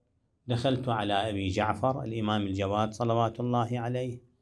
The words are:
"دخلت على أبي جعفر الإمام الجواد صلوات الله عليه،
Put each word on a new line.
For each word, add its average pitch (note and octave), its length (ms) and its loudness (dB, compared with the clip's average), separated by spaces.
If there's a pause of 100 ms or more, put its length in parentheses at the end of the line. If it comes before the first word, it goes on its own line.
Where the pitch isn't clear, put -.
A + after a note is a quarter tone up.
(480)
"دخلت B2+ 420 0
على G#2 240 0
أبي G2+ 340 0
جعفر G#2+ 560 0
الإمام G#2+ 380 0
الجواد G2+ 520 0
صلوات A#2 460 0
الله A#2+ 400 0
عليه، B2 400 -4 (220)